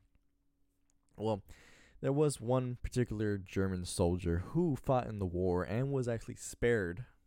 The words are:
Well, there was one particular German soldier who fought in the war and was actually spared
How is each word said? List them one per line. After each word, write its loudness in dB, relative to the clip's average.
Well, -2
there 0
was 2
one 0
particular 0
German 0
soldier 2
who 2
fought 0
in -8
the -2
war 2
and -2
was 0
actually -6
spared 0